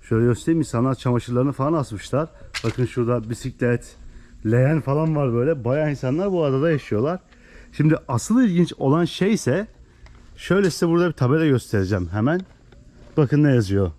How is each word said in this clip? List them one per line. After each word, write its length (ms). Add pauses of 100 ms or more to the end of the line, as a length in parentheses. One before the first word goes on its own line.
Şöyle 220
göstereyim, 360
insanlar 340
çamaşırlarını 580
falan 200
asmışlar. 560 (360)
Bakın 200
şurada 460
bisiklet, 640 (500)
leğen 340
falan 360
var 160
böyle. 320
Bayağı 260
insanlar 420
bu 120
adada 260
yaşıyorlar. 500 (520)
Şimdi 240 (120)
asıl 340
ilginç 360
olan 260
şey 280
ise, 340 (720)
şöyle 340
size 180
burada 200
bir 40
tabela 340
göstereceğim 680
hemen. 280 (760)
Bakın 280
ne 100
yazıyor. 440